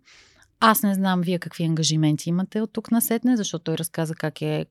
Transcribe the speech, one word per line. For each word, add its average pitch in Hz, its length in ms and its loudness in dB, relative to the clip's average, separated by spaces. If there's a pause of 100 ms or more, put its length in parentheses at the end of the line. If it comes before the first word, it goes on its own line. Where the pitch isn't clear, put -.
(640)
аз 220 200 4
не 202 100 2
знам 190 280 2
вие 175 180 0
какви - 240 -6
ангажименти 156 640 2
имате 190 320 -2
от 220 120 -6
тук - 180 -6
насетне“, 233 460 2
защото 185 260 -4
той 160 140 -2
разказа 165 380 -4
как - 260 -6
е 151 300 -2